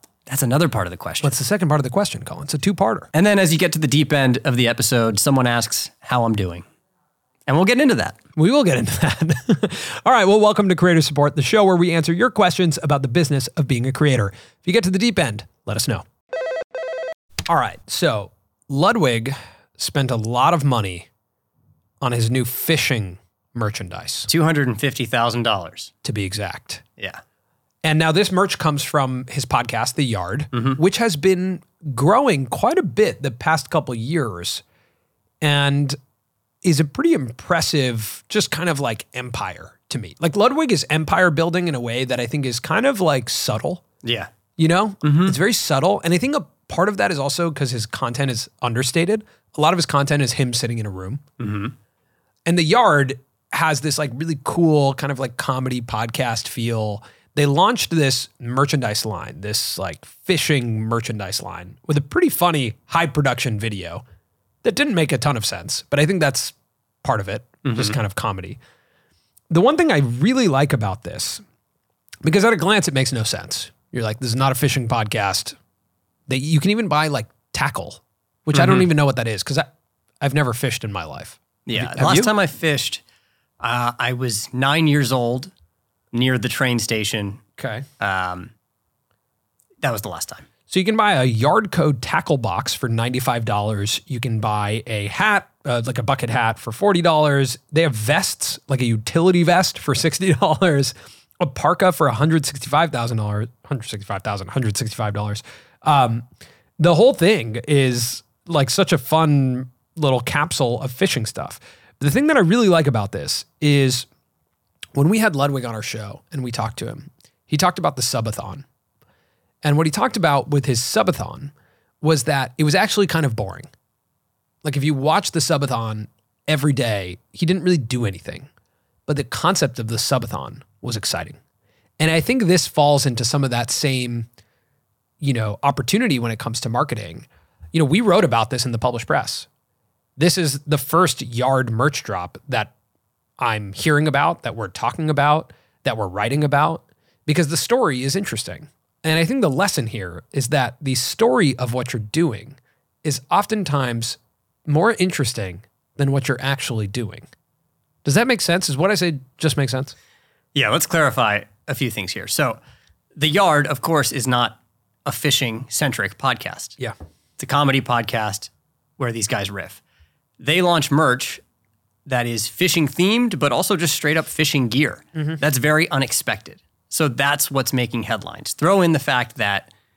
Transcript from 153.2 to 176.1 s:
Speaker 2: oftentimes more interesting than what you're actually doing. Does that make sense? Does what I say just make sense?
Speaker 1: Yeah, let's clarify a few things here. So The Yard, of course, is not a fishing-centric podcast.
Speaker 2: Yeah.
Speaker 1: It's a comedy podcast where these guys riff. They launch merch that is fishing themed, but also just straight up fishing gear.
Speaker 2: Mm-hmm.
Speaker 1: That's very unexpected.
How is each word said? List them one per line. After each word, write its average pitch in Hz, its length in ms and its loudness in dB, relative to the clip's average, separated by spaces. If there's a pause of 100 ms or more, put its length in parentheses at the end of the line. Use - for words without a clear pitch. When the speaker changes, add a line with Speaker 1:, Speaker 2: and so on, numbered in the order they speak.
Speaker 2:
oftentimes 143 880 -2 (480)
more 170 320 4
interesting 110 640 -2 (340)
than 139 160 0
what 135 160 0
you're 127 100 0
actually 127 480 -4
doing. 107 420 -8 (760)
Does 139 80 0
that 226 140 4
make 240 160 0
sense? 175 240 0
Does 135 100 -2
what 180 140 2
I 208 40 2
say 165 260 -2 (180)
just 156 180 0
make 139 140 0
sense? 131 260 -6 (560)
Speaker 1:
Yeah, 123 160 0
let's 151 160 2
clarify 120 600 2 (220)
a 143 80 -6
few 123 160 -2
things 98 220 -8
here. - 160 -8
So 131 300 -2 (580)
The 156 120 0
Yard, 151 380 4
of 135 140 -2
course, 151 320 0
is 120 140 -4
not 123 340 0 (460)
a 131 60 -4
fishing-centric 123 1080 -4
podcast. - 580 -6
Speaker 2:
Yeah. 117 160 -8 (440)
Speaker 1:
It's - 80 -10
a - 20 -10
comedy 139 340 2
podcast 113 680 -4 (480)
where 120 140 -4
these 110 160 -6
guys 101 220 -4
riff. 92 320 -12 (560)
They 156 220 0
launch 170 300 2
merch 143 500 0 (640)
that 120 200 -2
is 110 220 -4
fishing 170 400 0
themed, 208 500 0
but 135 140 2
also 165 240 0
just 139 180 0
straight 156 220 0
up 160 100 0
fishing 143 420 0
gear. 135 360 -2 (100)
Speaker 2:
Mm-hmm. 156 220 -4
Speaker 1:
That's 143 220 0
very 151 320 2
unexpected. - 680 -4 (280)